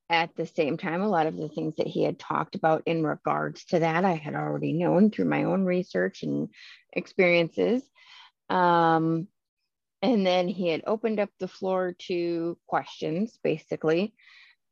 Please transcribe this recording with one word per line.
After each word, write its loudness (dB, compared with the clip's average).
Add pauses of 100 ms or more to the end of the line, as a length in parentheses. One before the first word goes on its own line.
at 0
the -4
same 0
time, -4
a 0
lot 2
of -4
the -6
things -6
that -2
he -2
had -2
talked -6
about 2
in 0
regards -4
to 0
that, 0
I 2
had -8
already -4
known 4
through -2
my 0
own 0
research -2
and -4 (440)
experiences. 2 (640)
Um, 4 (760)
and 2
then 2
he -2
had -2
opened -2
up -2 (100)
the -6
floor -4 (140)
to -4
questions, -4
basically. -2 (580)